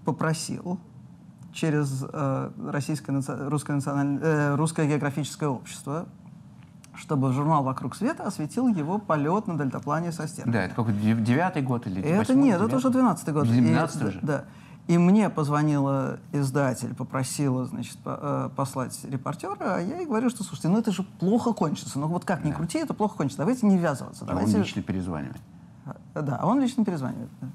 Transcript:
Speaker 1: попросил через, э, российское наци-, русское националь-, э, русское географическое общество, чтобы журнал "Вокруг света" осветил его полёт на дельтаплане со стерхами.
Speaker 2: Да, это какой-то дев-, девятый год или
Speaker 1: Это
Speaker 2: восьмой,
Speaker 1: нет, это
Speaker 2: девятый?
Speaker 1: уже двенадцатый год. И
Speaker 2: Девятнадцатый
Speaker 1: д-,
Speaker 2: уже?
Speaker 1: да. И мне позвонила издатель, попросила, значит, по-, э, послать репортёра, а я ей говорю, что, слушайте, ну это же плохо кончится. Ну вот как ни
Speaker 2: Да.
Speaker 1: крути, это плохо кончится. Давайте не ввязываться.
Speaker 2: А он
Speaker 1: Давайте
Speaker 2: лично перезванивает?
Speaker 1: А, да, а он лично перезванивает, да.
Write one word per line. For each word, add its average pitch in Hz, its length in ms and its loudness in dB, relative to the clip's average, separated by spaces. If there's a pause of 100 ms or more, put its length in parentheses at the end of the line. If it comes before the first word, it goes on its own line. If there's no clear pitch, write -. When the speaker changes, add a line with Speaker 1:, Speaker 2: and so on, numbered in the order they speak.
Speaker 1:
попросил 160 720 -2 (720)
через, 147 600 0
э, 135 380 -2 (180)
российское 143 440 -4
наци-, 139 360 -4
русское 147 260 -2
националь-, 143 480 0
э, 147 340 2
русское 160 300 2
географическое 143 640 -2
общество, 139 580 -6 (880)
чтобы 135 380 0
журнал 143 320 2
"Вокруг 131 320 -4
света" 311 280 -2
осветил 208 440 -2
его 180 300 0
полёт 170 480 2
на 170 100 -2
дельтаплане 147 560 -2
со 160 160 -6
стерхами. - 240 -4
Speaker 2:
Да, 104 120 2
это - 100 -6
какой-то 107 260 0
дев-, 110 220 4
девятый 156 400 2
год 123 240 -2
или 92 160 -4
Speaker 1:
Это 175 160 2
Speaker 2:
восьмой, 262 260 4
Speaker 1:
нет, 226 120 6
это - 80 2
Speaker 2:
девятый? 247 140 2
Speaker 1:
уже 254 120 2
двенадцатый 233 440 2
год. 151 120 4
И - 20 4
Speaker 2:
Девятнадцатый 156 540 4
Speaker 1:
д-, - 60 0
Speaker 2:
уже? 92 140 -4
Speaker 1:
да. 143 220 -2 (420)
И 170 120 6
мне 185 320 6
позвонила 139 880 2 (140)
издатель, 131 600 0
попросила, 131 680 -2
значит, - 340 -8
по-, - 220 -8
э, 135 360 -4
послать 135 480 -4
репортёра, 180 720 -4
а 170 40 0
я 240 180 -4
ей 359 80 -6
говорю, 233 240 0
что, 214 140 -10
слушайте, - 240 -4
ну 202 100 4
это 226 140 2
же 185 100 -2 (180)
плохо 226 320 2
кончится. 151 460 -2
Ну 147 100 -2
вот 170 160 -2
как 156 200 -2
ни 151 60 2
Speaker 2:
Да. 139 60 -4
Speaker 1:
крути, 165 220 -4
это 311 140 -2
плохо 214 240 -2
кончится. 139 220 -2
Давайте 220 280 0
не 196 120 8
ввязываться. 139 460 -2
Speaker 2:
А - 40 -8
он - 60 -2
Speaker 1:
Давайте 98 240 4
Speaker 2:
лично 98 240 0
перезванивает? 82 580 -4 (720)
Speaker 1:
А, 151 80 -4
да, 139 180 -2
а 151 60 0
он 262 140 4
лично 240 240 2
перезванивает, 139 460 -4 (100)
да. 131 140 -8